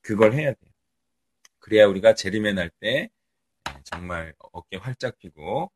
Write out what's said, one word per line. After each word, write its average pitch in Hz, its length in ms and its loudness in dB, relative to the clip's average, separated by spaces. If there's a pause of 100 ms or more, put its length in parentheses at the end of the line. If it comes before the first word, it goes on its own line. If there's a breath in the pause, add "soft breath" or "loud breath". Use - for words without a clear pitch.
그걸 107 320 4
해야 147 200 -2
돼요. - 180 -20 (880)
그래야 107 260 6
우리가 95 300 4
재림의 104 400 -4
날 85 140 -4 (100)
때 139 300 -4 (720)
정말 85 560 -12
어깨 - 380 -18
활짝 123 420 -10
펴고 98 560 -10